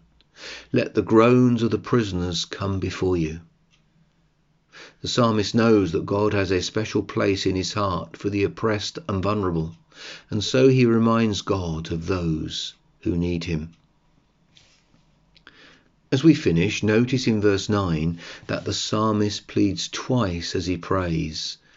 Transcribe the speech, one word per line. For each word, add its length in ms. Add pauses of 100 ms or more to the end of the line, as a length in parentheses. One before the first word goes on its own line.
(720)
"Let 220
the 80
groans 600
of 80
the 80
prisoners 680
come 360
before 360
you." 240 (1600)
The 80
psalmist 460
knows 380
that 120
God 300
has 160
a 100
special 420
place 440
in 100
his 160
heart 440
for 120
the 140
oppressed 560 (100)
and 140
vulnerable, 520 (540)
and 160
so 240
he 160
reminds 560
God 500
of 160
those 680 (260)
who 160
need 280
him. 280 (2500)
As 140
we 100
finish, 480
notice 440
in 140
verse 300
nine 480 (280)
that 200
the 80
psalmist 720
pleads 420
twice 640
as 120
he 100
prays 800 (200)